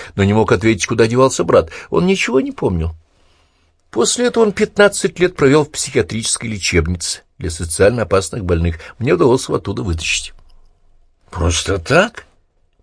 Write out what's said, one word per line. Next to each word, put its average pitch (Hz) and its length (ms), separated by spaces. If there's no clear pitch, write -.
но 101 80
не 98 100
мог 107 180
ответить, 110 340
куда 113 220
девался 127 360
брат. 110 280
Он - 160
ничего 196 340
не 277 120
помнил. 87 440
После 240 380
этого 233 160
он 208 80
пятнадцать 202 680
лет 180 160
провёл 143 300
в 147 60
психиатрической - 800
лечебнице 90 720
для 90 100
социально 95 540
опасных 95 420
больных. 85 320
Мне 127 140
удалось 135 320
его 160 100
оттуда 127 260
вытащить. - 520
Просто 85 480
так? 170 460